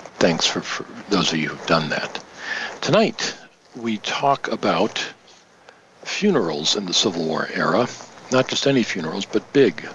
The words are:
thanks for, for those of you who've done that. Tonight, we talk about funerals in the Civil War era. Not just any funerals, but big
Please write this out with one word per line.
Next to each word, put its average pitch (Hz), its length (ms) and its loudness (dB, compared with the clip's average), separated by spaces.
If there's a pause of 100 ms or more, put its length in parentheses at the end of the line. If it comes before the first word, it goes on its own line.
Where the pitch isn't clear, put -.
(180)
thanks 85 300 2
for, 87 140 -2
for - 240 -8 (260)
those 90 200 2
of 82 60 -2
you 73 120 -2
who've 73 180 -10
done 80 220 2
that. - 340 -6 (580)
Tonight, - 540 2 (400)
we 113 240 -4
talk - 520 0
about 104 540 0 (1000)
funerals 95 720 0
in 101 120 -4
the 87 80 -2
Civil 85 300 2
War 78 280 0
era. - 340 2 (440)
Not - 160 4
just - 180 -2
any 139 160 4
funerals, 95 440 -4
but - 260 -4
big 131 440 4